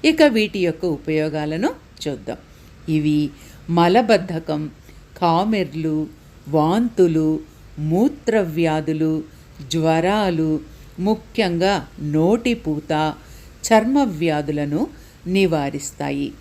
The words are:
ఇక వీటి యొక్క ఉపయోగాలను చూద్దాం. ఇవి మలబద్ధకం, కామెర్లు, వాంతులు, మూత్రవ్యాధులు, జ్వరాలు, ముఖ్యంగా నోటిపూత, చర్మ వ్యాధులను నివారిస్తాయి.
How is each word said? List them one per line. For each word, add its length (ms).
ఇక 180
వీటి 360
యొక్క 260
ఉపయోగాలను 880
చూద్దాం. 280
ఇవి 420
మలబద్ధకం, 1000
కామెర్లు, 880
వాంతులు, 920
మూత్రవ్యాధులు, 1500
జ్వరాలు, 920
ముఖ్యంగా 880
నోటిపూత, 1120
చర్మ 320
వ్యాధులను 880
నివారిస్తాయి. 1160